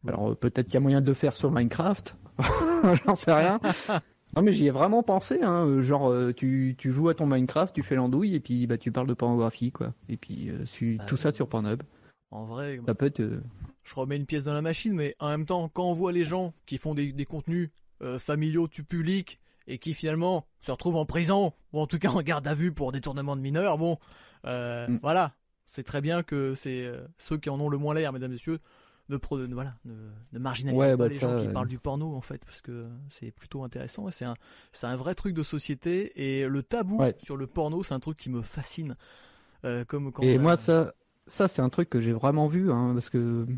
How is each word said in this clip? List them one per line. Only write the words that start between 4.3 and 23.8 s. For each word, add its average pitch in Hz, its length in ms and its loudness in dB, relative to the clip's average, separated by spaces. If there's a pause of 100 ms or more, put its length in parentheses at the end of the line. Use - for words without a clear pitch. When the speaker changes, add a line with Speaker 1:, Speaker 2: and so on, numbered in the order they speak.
Speaker 1:
Non, 170 60 4
mais 202 100 8
j'y 160 140 4
ai 143 60 6
vraiment 196 320 4
pensé, 208 400 2
hein. 175 240 4
Euh, 139 160 4
genre, 139 260 4
euh, 123 240 4
tu, 131 460 2
tu 131 120 -2
joues 147 180 4
à 165 40 4
ton 160 140 2
Minecraft, 139 440 2
tu 147 120 -2
fais - 100 -2
l'andouille, 131 400 2
et 156 60 2
puis, 123 260 0
bah, 117 140 0
tu - 120 -4
parles 127 140 0
de 131 80 0
pornographie, 120 580 2
quoi. 120 220 -6 (160)
Et - 80 -6
puis, - 320 -8
euh, - 160 -6
su-, 113 340 -2
Speaker 2:
Ah 104 60 -12
Speaker 1:
tout 131 120 -2
ça 151 120 2
Speaker 2:
oui. 147 60 -2
Speaker 1:
sur 127 120 -2
Pornhub. 110 360 -2 (480)
Speaker 2:
En 107 140 -12
vrai, 131 420 -8
Speaker 1:
Ça 113 80 0
peut 139 100 0
être, 143 140 0
euh, 113 220 -2 (420)
Speaker 2:
je - 100 -20
remets 135 220 -4
une 143 100 -4
pièce 147 200 -4
dans 147 100 -2
la 151 80 -2
machine, 165 320 -2
mais 147 240 -2
en 147 100 -4
même 151 160 -2
temps, 170 240 -2
quand 180 180 -4
on 175 60 2
voit 175 180 0
les 175 140 2
gens 175 300 -4 (100)
qui 135 140 -6
font 156 160 -4
des, 143 180 -2
des 139 120 -4
contenus, 165 440 -2 (320)
euh, 127 160 -6
familiaux, 156 500 0
tu 156 160 -10
public, 175 560 -2 (280)
et 123 100 -8
qui 160 160 -6
finalement 160 540 0 (140)
se - 100 -8
retrouvent 165 240 -2
en 156 100 0
prison, 175 480 2 (180)
ou 151 80 -4
en 156 60 0
tout 156 140 -2
cas 196 100 2
en 190 140 2
garde 143 240 -2
à 151 80 0
vue 170 160 0
pour 147 200 -4
détournement 139 440 -4
de 135 60 -6
mineurs, 151 360 0
bon, 165 220 0 (480)